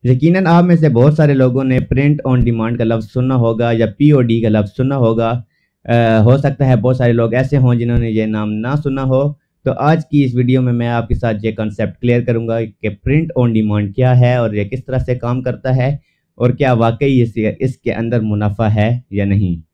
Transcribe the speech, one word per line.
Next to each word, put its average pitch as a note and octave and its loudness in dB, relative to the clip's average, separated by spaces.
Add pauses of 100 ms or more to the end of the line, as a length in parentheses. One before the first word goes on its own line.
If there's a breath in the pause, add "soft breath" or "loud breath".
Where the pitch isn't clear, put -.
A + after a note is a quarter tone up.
यकीनन D#3 -4
आप E3+ 2
में F3 2
से D#3 0
बहुत C3 2
सारे D3 2
लोगों C3 0
ने C3 0
print C#3+ 0 (120)
on B2 2
demand A#2 -2
का A#2 -2
लफ्ज़ A2+ -2
सुना C3 -2
होगा A#2 0
या A2+ 0
पीओडी B2 2
का A2+ 0
लफ्ज़ G#2+ 2
सुना C3 -2
होगा। A#2 0 (400)
अ, A#2 0 (300)
हो B2+ 6
सकता C#3 0
है B2+ 4
बहुत B2+ 0
सारे A#2+ 2
लोग A#2 0
ऐसे C3 0
हों B2 4
जिन्होंने A#2+ 0
ये A2 0
नाम G#2+ -2
ना A2+ -4
सुना C3+ -4
हो। C3+ 0 (260)
तो C3 0
आज D#3 0
की C#3+ 2
इस B2 -2
वीडियो B2+ 2
में B2 0
मैं A#2+ -2
आपके A#2 -2
साथ A2+ -2
ये G#2+ -4
कॉन्सेप्ट G#2+ -6
क्लियर A#2+ 0
करूँगा A#2 -2
कि G#2+ -8 (100)
print D#3 2 (160)
on A2+ 0
demand G#2 0
क्या B2+ 2
है B2 2
और G#2+ -2
ये G#2 -2
किस B2+ -10
तरह B2+ -4
से B2 -2
काम B2 -6
करता B2+ -4
है C3 -2 (380)
और A#2+ 2
क्या B2+ 0
वाकई A#2+ 2
इसके, A2 -2
इसके C3 -4
अंदर A#2 -2
मुनाफा G#2+ -2
है A2 0
या G2+ -2
नहीं। F#2+ 0 (120)